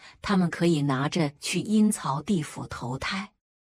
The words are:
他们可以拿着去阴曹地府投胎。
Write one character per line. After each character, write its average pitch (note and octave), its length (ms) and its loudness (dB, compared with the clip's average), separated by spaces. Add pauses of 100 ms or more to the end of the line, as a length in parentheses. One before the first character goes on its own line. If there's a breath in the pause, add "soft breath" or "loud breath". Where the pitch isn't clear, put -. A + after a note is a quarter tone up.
(220 loud breath)
他 G3+ 140 2
们 F3+ 120 4
可 E3+ 160 -2
以 E3 180 4
拿 C#3 260 0
着 D3+ 320 0
去 - 180 -4
阴 G#3+ 320 4
曹 D3+ 320 -4
地 F#3 180 0
府 - 280 -8
投 A#2+ 280 -8
胎。 G3 360 -6 (360)